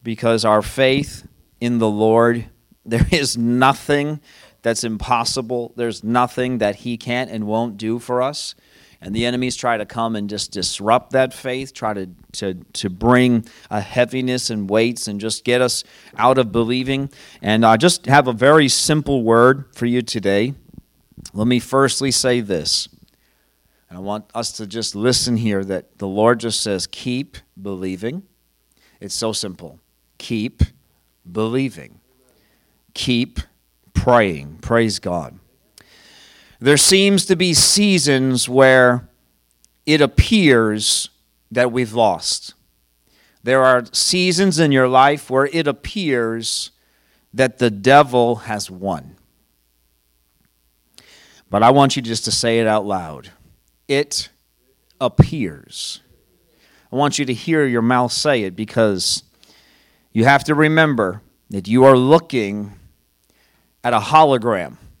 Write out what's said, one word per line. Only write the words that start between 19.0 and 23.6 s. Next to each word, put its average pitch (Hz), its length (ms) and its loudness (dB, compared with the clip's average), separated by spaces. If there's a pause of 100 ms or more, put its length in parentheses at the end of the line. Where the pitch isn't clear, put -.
word 120 500 4
for - 140 -6
you 120 160 0
today. 107 520 -2 (800)
Let 104 140 -2
me 123 140 2
firstly 135 500 0
say 123 300 0
this. 95 480 -6 (1000)